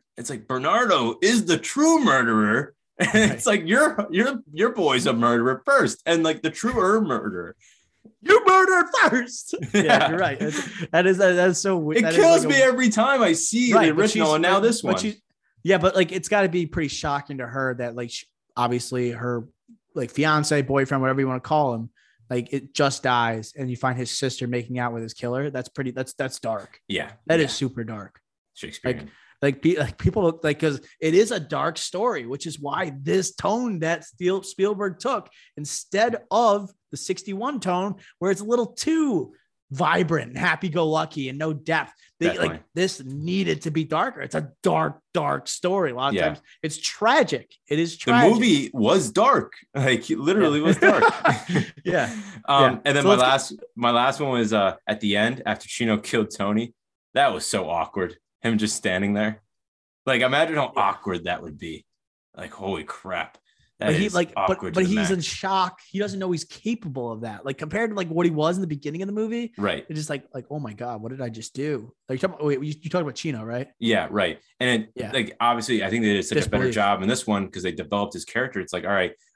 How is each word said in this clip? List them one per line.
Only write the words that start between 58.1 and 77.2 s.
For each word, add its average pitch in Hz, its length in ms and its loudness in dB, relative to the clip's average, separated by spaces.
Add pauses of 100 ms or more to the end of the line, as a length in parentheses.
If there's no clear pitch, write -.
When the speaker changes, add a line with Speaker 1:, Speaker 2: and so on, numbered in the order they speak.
Speaker 1:
Him 117 180 0
just 107 160 -2
standing 101 380 -2
there. 107 280 -2 (640)
Like, 123 160 0
imagine 151 340 2
how 139 200 0
Speaker 2:
Yeah. 101 80 2
Speaker 1:
awkward 95 400 -2
that 85 180 -4
would 78 160 -14
be. 80 280 -14 (520)
Like, 90 160 -14
holy 95 300 -6
crap. - 540 -10 (420)
That 104 80 -4
Speaker 2:
But 156 80 2
he, 190 100 2
Speaker 1:
is 202 100 -4
Speaker 2:
like, 175 200 0
but, 98 160 0
Speaker 1:
awkward 190 220 -4
Speaker 2:
but 185 80 2
Speaker 1:
to 185 60 2
the 208 140 0
Speaker 2:
he's 185 80 0
in 190 80 0
Speaker 1:
max. 156 80 -4
Speaker 2:
shock. 190 540 -2 (100)
He 190 100 -6
doesn't 202 200 -4
know 185 120 -2
he's 165 140 -2
capable 135 680 -8
of 113 100 -10
that. 110 240 -12
Like, 139 120 -6
compared 208 320 -4
to, 208 60 -8
like, 185 120 -4
what 165 180 0
he 175 60 2
was 156 240 0
in 190 60 -4
the 185 60 -4
beginning 147 340 -6
of 196 60 -8
the 208 60 -6
movie. 226 440 -4
Speaker 1:
Right. 208 320 -2
Speaker 2:
It's 156 100 -10
just 156 100 -8
like, 143 240 -8
like, 127 160 -12
"Oh 151 100 -10
my 117 140 -10
God, 117 280 -10
what 113 80 -10
did 135 120 -12
I 123 80 -6
just 110 260 -14
do?" 131 360 -6 (160)
Like, 131 140 -6
you're 190 80 -2
talking, 151 160 -6
wait, 143 180 0
you, 151 180 -6
you 156 80 -10
talking 180 160 -2
about 131 100 -8
Chino, 127 280 -6
right? 120 240 -8 (120)
Speaker 1:
Yeah, 104 320 2
right. 92 280 -2 (220)
And 123 220 0
it, - 120 -20
Speaker 2:
Yeah. 110 160 -10
Speaker 1:
like, 117 300 -4
obviously, 117 420 0
I - 60 -2
think 113 160 -2
they 104 80 4
did 95 100 0
such 127 140 -2
a - 120 0
better 101 180 0
Speaker 2:
Disbelief. 113 80 -2
Speaker 1:
job 101 260 2
in 98 80 -2
this 123 180 -2